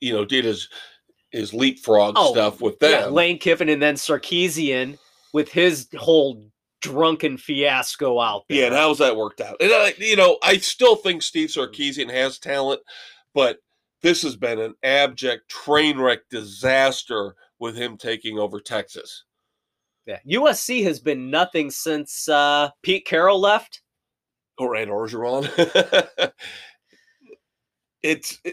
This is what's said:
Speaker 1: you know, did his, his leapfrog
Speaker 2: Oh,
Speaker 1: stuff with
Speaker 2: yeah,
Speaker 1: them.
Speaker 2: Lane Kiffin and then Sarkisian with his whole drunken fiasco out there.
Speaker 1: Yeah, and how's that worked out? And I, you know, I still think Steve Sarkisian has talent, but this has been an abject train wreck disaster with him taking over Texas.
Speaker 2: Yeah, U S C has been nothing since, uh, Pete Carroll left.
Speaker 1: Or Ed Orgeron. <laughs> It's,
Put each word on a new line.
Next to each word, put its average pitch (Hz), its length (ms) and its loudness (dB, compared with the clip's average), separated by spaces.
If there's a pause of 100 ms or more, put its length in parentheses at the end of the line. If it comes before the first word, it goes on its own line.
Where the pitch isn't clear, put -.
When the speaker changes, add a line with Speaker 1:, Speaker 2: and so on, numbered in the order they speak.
Speaker 1:
you 123 100 -6
know, 104 140 -2
did 131 180 0
his, 107 240 -4 (640)
his 104 220 -8
leapfrog 113 640 2
Speaker 2:
Oh, 147 160 4
Speaker 1:
stuff 107 280 0
with 107 200 -2
Speaker 2:
yeah, 147 220 4
Speaker 1:
them. 117 100 -4
Speaker 2:
Lane 170 260 2
Kiffin 165 300 0
and 147 120 0
then 147 140 2
Sarkisian 143 1000 -2 (340)
with 151 180 0
his 165 380 2 (100)
whole 135 520 2 (320)
drunken 151 560 -2
fiasco 135 800 -2
out 107 300 -2
there. 143 80 0
Speaker 1:
Yeah, 135 100 4
and 123 80 0
how's 151 220 2
that 131 180 2
worked 107 240 -6
out? 107 220 -12
And 196 100 4
I, 208 260 4
you 214 200 0
know, 180 260 6
I 196 140 4
still 233 400 4
think 180 240 -4
Steve 156 280 -2
Sarkisian 135 640 -6
has 127 280 -2
talent, 139 420 -4 (520)
but 127 260 2 (420)
this 170 220 2
has 135 120 -6
been 113 240 -4
an 113 140 -6 (100)
abject 131 640 -2
train 151 500 0
wreck 123 300 -2
disaster 113 1080 -2 (240)
with 117 180 -8
him 120 200 -8
taking 110 420 -8
over 104 200 -4
Texas. - 640 -12 (800)
Speaker 2:
Yeah, 98 200 -12
U 226 240 2
S - 120 0
C 247 220 -2
has 156 160 -2
been 131 300 -4
nothing 156 400 0
since, - 580 -8
uh, 147 440 2 (100)
Pete 185 240 -2
Carroll 185 340 2
left. 208 420 0 (760)
Speaker 1:
Or 123 180 -2
Ed 110 140 -4
Orgeron. 113 580 -4 (800)
<laughs> - 60 -10 (1700)
It's, 156 380 -4 (140)